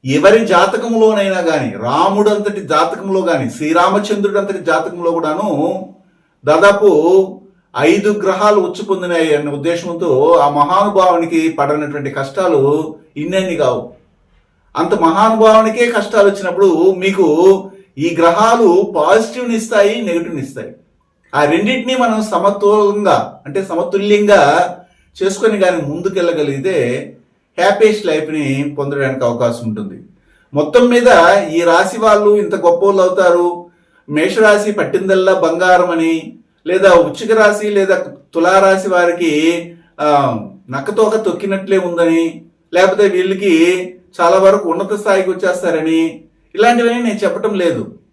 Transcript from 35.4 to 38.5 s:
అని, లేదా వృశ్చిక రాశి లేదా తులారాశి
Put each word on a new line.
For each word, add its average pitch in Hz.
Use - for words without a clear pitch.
అని, 165
లేదా 185
వృశ్చిక 170
రాశి 208
లేదా 196
తులారాశి 190